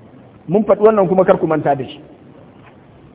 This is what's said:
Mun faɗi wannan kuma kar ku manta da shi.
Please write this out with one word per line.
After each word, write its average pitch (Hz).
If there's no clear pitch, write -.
Mun 202
faɗi 202
wannan 214
kuma 185
kar 185
ku 175
manta 151
da 131
shi. -